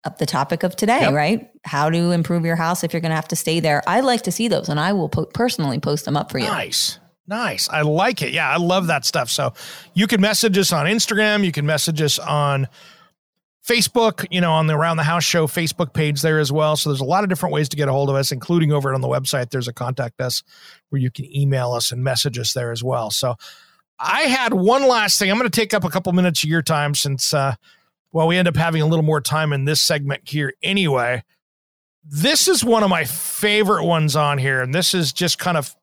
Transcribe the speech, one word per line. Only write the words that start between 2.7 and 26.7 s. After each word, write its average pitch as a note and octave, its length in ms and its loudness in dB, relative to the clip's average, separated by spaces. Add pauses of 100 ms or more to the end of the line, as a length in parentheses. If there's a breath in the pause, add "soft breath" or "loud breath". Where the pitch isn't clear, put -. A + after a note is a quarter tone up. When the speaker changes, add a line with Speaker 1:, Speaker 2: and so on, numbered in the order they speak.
Speaker 1:
if E3+ 120 -4
you're E3 80 -2
gonna D#3+ 120 -2
have D#3 140 -4
to E3 80 -4
stay E3 240 0
there. D3+ 260 2
I G3+ 140 2
like B3+ 220 0
to F#3 100 -2
see A3+ 160 -2
those, E3+ 220 -2
and D3 100 0
I F#3+ 140 0
will E3 160 -2
po-, - 160 -2
personally D#3 520 -2
post D3+ 280 -2
them D3 100 -2
up - 160 -4
for C#3+ 60 -4
you. A#2+ 80 -2
Speaker 2:
Nice. - 520 -4 (280)
Nice. G3 420 -4
I D3+ 140 0
like F3 400 0
it. C3 100 -4
Yeah, D#3 160 0
I C#3+ 80 0
love F3 300 2
that D3+ 180 0
stuff. B2+ 240 -2
So C3+ 240 -2 (400 loud breath)
you G3+ 140 2
can G3 160 2
message G#3 340 2
us F#3 160 2
on D3+ 140 0
Instagram. G#3 580 2
You E3+ 80 0
can D3 140 -4
message D#3 340 0
us D3 180 0
on C#3+ 480 0 (1000 loud breath)
Facebook, A3+ 640 2
you F3+ 100 0
know, E3+ 120 2
on D#3+ 160 2
the D#3 80 2
Around E3 220 0
the D#3 40 0
House E3 220 0
Show D#3+ 240 2
Facebook E3 440 -4
page D3 300 0
there D#3 160 2
as C#3 140 0
well. D3+ 240 2
So D3+ 120 -2
there's C3+ 120 -2
a C#3 40 -2
lot F3+ 200 2
of G3 40 -2
different F3 240 -2
ways D3 180 0
to D3+ 60 -8
get C#3+ 120 0
a C3 40 0
hold C#3 160 0
of C#3 60 0
us, C3+ 160 0
including D#3 420 0
over C#3 220 0
on C3 60 -2
the B2+ 80 -4
website. C3 420 -2
There's B2+ 160 -4
a B2 60 -8
contact B2 480 -6
us B2+ 240 -4 (460 loud breath)
where C#3 120 -2
you B2+ 80 0
can - 140 -12 (120)
email C3+ 360 0
us A#2+ 180 -2
and B2+ 140 -6
message B2 340 -2
us A#2 140 -4
there A#2+ 180 -4
as A#2 140 -8
well. A#2+ 260 -4
So B2 240 -2 (640 loud breath)
I E3+ 220 0
had B3+ 340 0
one A#3+ 320 4
last A3+ 320 4
thing. G3+ 100 0
I'm G3+ 80 2
gonna A#3+ 140 0
take A3 240 0
up G3 80 2
a E3+ 80 -2
couple F3+ 220 -2
minutes F3+ 320 2
of D#3 40 -2
your E3 140 2
time D3 320 0